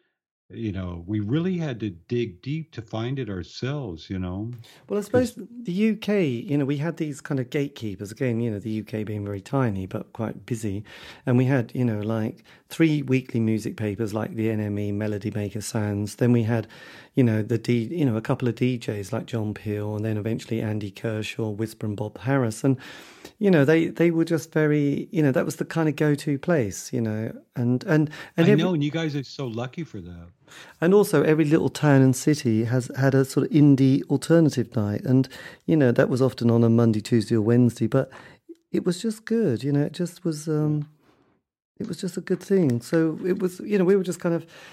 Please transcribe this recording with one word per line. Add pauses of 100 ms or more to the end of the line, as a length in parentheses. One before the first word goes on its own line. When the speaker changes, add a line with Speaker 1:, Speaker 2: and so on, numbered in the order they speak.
(540)
Speaker 1:
you
know,
we
really
had
to
dig
deep
to
find
it
ourselves,
you
know? (360)
Speaker 2:
Well,
I
suppose
Speaker 1:
'Cause (160)
Speaker 2:
the
U
K,
you
know,
we
had
these
kind
of
gatekeepers.
Again,
you
know,
the
U
K
being
very
tiny,
but
quite
busy. (420)
And
we
had,
you
know,
like, (260)
three
weekly
music
papers
like
the
N
M
E,
Melody
Maker,
Sounds.
Then
we
had, (480)
you
know,
the
D-,
you
know,
a
couple
of
D
Js
like
John
Peel,
and
then
eventually
Andy
Kershaw,
Whisper
and
Bob
Harris.
And, (600)
you
know,
they,
they
were
just
very,
you
know,
that
was
the
kind
of
go-to
place,
you
know. (200)
And,
and, (280)
and
Speaker 1:
I
Speaker 2:
every
Speaker 1:
know,
and
you
guys
are
so
lucky
for
that. (520)
Speaker 2:
And
also
every
little
town
and
city
has
had
a
sort
of
indie
alternative
night.
And, (380)
you
know,
that
was
often
on
a
Monday,
Tuesday
or
Wednesday,
but (640)
it
was
just
good,
you
know,
it
just
was,
um, (920)
it
was
just
a
good
thing.
So
it
was,
you
know,
we
were
just
kind
of, (280)